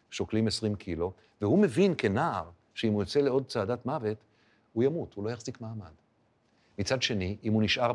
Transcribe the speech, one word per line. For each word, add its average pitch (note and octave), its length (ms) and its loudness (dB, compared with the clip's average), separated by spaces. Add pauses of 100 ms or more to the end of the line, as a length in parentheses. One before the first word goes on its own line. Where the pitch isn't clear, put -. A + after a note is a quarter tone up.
(120)
שוקלים A2 360 0
עשרים G#2 280 -2
קילו, F2+ 380 -4 (280)
והוא A2 180 4
מבין F3+ 380 4
כנער G#2 520 0 (240)
שאם G#2+ 200 0
הוא G#2 80 2
יוצא C#3+ 180 0
לעוד C3+ 280 2
צעדת A#2 380 -4
מוות, A2+ 320 -4 (560)
הוא A2+ 100 2
ימות, C#3+ 300 0
הוא G2+ 120 -6
לא A2 40 -2
יחזיק A#2+ 320 -8
מעמד. A2 300 -12 (880)
מצד B2 220 2
שני, G2+ 420 -2
אם G#2+ 100 2
הוא A2 100 6
נשאר A#2 320 2